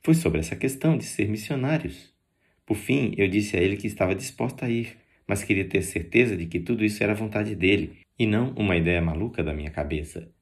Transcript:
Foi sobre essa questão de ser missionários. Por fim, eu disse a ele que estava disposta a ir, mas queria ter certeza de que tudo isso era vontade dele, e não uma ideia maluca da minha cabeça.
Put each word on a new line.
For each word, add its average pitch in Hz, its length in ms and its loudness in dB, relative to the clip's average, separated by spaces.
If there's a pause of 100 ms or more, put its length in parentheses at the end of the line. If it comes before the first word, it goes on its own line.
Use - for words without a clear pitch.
Foi 160 120 6
sobre 78 260 2
essa - 160 -4
questão 135 420 0
de - 60 -4
ser - 240 -4
missionários. 131 840 -4 (520)
Por 110 120 0
fim, 131 400 2
eu 98 100 4
disse 104 300 2
a 87 40 4
ele 95 140 4
que 104 120 -6
estava 95 280 0
disposta 120 520 -6
a - 20 -2
ir, 117 260 -2 (320)
mas 101 160 -2
queria 95 220 0
ter 98 160 0
certeza 104 560 0
de 85 80 -4
que 87 160 -4
tudo 107 240 -2
isso 107 180 0
era 104 100 2
vontade 107 440 -4
dele, 92 400 2 (200)
e 117 80 2
não 117 280 0
uma 98 240 2
ideia 85 240 2
maluca 82 420 -2
da 78 100 -2
minha 76 160 -6
cabeça. 76 600 -6 (100)